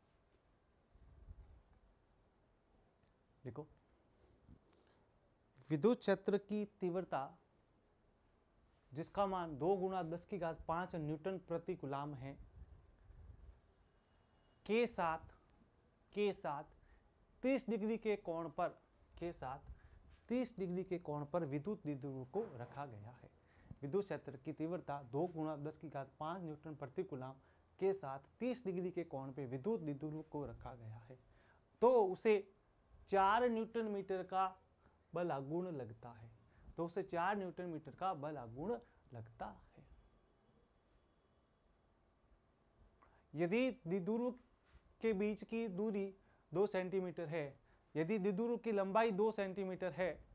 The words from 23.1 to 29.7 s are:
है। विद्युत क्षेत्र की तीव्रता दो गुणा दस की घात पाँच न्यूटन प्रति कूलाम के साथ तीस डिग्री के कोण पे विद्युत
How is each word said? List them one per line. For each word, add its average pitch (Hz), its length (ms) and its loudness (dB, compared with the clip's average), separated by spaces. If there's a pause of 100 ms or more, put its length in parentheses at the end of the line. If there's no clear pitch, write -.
है। - 180 -20 (520)
विद्युत 156 220 2
क्षेत्र 143 320 -6
की 151 160 -8
तीव्रता 151 500 -4 (100)
दो 147 140 2
गुणा 156 320 -2
दस 143 200 -8
की 160 100 -12
घात 135 320 -8
पाँच 170 220 -4
न्यूटन 156 320 -8
प्रति 143 300 -6
कूलाम 135 300 -8 (440)
के 190 140 4
साथ 143 380 -6 (100)
तीस 247 240 -2
डिग्री 185 260 -2
के 170 160 -2
कोण 135 260 -6
पे 135 140 -6
विद्युत 135 340 0